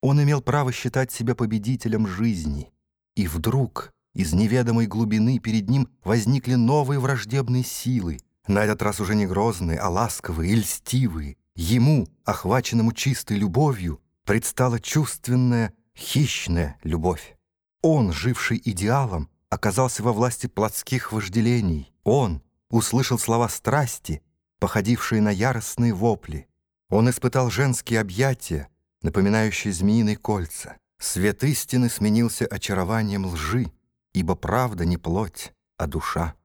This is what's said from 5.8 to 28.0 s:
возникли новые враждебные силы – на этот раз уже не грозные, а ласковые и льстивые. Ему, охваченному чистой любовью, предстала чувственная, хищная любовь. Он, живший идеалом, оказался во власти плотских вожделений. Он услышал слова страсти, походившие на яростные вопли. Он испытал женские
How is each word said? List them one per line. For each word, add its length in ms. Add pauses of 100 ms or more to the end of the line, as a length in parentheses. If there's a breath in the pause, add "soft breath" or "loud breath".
возникли 500
новые 460
враждебные 640
силы – 540 (280)
на 160
этот 200
раз 180
уже 140
не 120
грозные, 520
а 100
ласковые 640
и 40
льстивые. 840 (160)
Ему, 520 (180)
охваченному 680
чистой 460
любовью, 640 (220)
предстала 540
чувственная, 960 (240)
хищная 840
любовь. 540 (440)
Он, 320
живший 500
идеалом, 680 (180)
оказался 540
во 100
власти 340
плотских 640
вожделений. 840 (100)
Он 380 (260)
услышал 500
слова 300
страсти, 760 (360)
походившие 640
на 100
яростные 640
вопли. 560 (400)
Он 220
испытал 400
женские 500